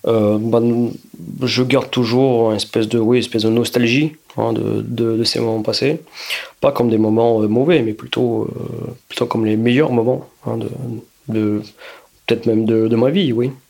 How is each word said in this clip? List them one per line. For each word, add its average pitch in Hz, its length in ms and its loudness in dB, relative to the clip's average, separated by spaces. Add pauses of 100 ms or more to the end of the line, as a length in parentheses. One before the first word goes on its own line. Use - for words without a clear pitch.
euh, 107 320 2
bah, 113 220 2
nous, 120 320 0 (480)
je 123 220 0
garde 127 260 0
toujours 120 640 2
une 104 60 0
espèce 110 300 -2
de, 113 100 -2
oui, 117 200 2
espèce 113 260 -2
de 110 60 2
nostalgie, 120 640 0 (220)
hein, 113 160 0
de, 110 280 -2
de, 117 360 -2
de 113 60 0
ces 117 160 -2
moments 110 240 -2
passés. 135 380 -2 (600)
Pas 139 100 4
comme 123 180 0
des 110 80 2
moments, 110 440 2
euh, 107 60 2
mauvais, 135 340 2
mais 110 120 -2
plutôt, 120 500 -2
euh, 120 500 -8 (160)
plutôt - 160 -2
comme 113 200 0
les 107 120 2
meilleurs 120 340 2
moments, 123 380 0 (160)
hein, 117 120 -4
de, 113 120 -6 (580)
de, 107 340 0 (640)
peut-être 117 200 -2
même 113 200 2
de, 113 220 2
de 113 80 2
ma 123 140 2
vie, 156 240 0
oui. 120 160 0 (200)